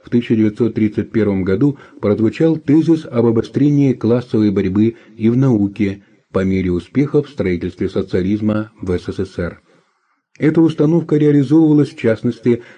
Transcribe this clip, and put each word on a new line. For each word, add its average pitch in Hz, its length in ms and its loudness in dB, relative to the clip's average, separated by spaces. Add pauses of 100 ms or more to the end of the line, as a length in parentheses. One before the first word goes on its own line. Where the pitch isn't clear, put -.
в - 40 -20
тысяча 120 280 0
девятьсот 107 380 0
тридцать 107 360 -2
первом 101 320 -2
году 117 340 0 (220)
прозвучал 110 560 0
тезис 156 500 0
об 117 200 -2
обострении 135 680 2
классовой 117 600 0
борьбы 101 440 0 (220)
и 110 120 0
в 120 60 2
науке 101 680 0 (280)
по 95 140 -2
мере 95 260 0
успехов 139 560 -2
в - 40 -20
строительстве 92 580 -4
социализма 107 800 -4 (100)
в 92 160 -4
С 87 140 -10
С 92 140 -8
С - 120 -12
Р. 85 240 -8 (800)
Эта 156 220 2
установка 165 560 0
реализовывалась, 147 720 4
в - 100 -20
частности, 117 640 -2 (140)